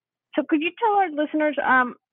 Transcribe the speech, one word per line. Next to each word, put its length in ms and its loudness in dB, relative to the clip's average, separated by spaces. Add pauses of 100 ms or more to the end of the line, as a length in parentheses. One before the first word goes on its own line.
(360)
So 120 0
could 140 0
you 160 -2
tell 220 2
our 100 2
listeners, 540 -2
um, 320 2 (180)